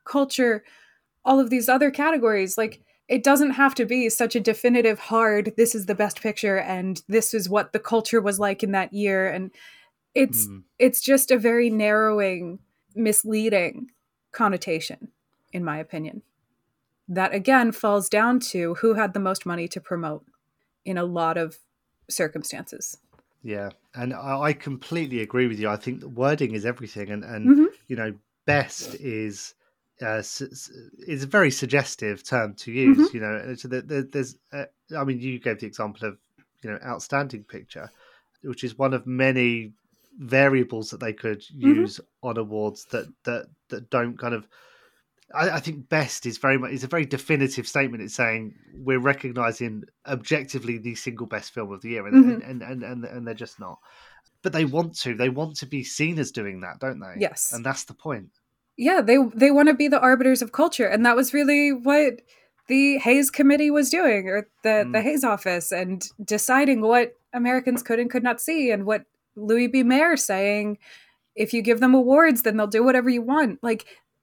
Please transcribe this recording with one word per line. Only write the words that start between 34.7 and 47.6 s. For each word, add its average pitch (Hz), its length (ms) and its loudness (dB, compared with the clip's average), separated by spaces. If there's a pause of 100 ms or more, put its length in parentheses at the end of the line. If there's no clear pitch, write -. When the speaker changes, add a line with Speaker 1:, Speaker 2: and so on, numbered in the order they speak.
Speaker 2:
I 139 60 -4
mean, 131 160 -4
you 127 200 -8
gave 110 200 -4
the 110 80 -12
example 107 400 -10
of, 98 100 -12 (460)
you 110 80 -10
know, 104 140 -10
outstanding 131 580 -8
picture, - 460 -18 (540)
which 131 200 -10
is 113 140 -8
one 135 160 0
of 123 120 -4
many 127 680 0 (460)
variables 131 720 0
that 120 100 -14
they 117 120 -6
could 107 280 -6
Speaker 1:
Mm-hmm. 277 400 2
Speaker 2:
use 381 180 -4 (220)
on 117 160 -6
awards 107 540 -6
that, 117 160 -6 (180)
that, 120 220 -6 (220)
that 117 200 -12
don't 120 280 -2
kind 120 160 -6
of. 110 140 -8 (840)
I, 160 180 0
I 160 100 -4
think 147 280 -12
best 151 380 -2
is 113 100 -8
very 135 220 2
much, 123 140 -8
is 131 100 -6
a 131 40 -6
very 160 200 -2
definitive 135 600 -2